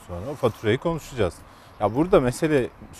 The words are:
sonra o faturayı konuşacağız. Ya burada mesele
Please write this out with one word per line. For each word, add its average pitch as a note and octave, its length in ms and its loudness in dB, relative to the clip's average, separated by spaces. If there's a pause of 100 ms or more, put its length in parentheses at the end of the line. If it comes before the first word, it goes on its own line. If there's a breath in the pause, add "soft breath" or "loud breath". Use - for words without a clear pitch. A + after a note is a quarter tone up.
sonra F2 120 -10 (120)
o D3 40 -10
faturayı A2+ 420 0
konuşacağız. C3 560 -2 (460 soft breath)
Ya G#2+ 160 0
burada F3+ 240 4
mesele C3 480 2 (320)